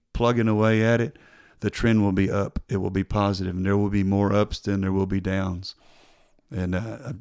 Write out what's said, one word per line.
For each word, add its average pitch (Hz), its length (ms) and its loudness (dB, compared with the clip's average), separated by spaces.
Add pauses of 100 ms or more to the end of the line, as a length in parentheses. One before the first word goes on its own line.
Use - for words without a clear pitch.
(120)
plugging 117 360 2
away 110 360 2
at 117 180 2
it, - 180 -6 (400)
the 104 100 -2
trend 110 320 2
will 101 120 2
be 95 180 2
up. 101 260 -2 (100)
It 120 100 -2
will 95 120 -2
be 95 140 -2
positive, 98 520 -2
and 92 80 -2
there 101 140 2
will 101 140 0
be 101 120 0
more 98 300 2
ups 104 240 0
than 98 240 -2
there 95 100 0
will 95 140 2
be 98 140 -2
downs. 92 560 -4 (720)
And, 90 240 -4
uh, 110 480 -8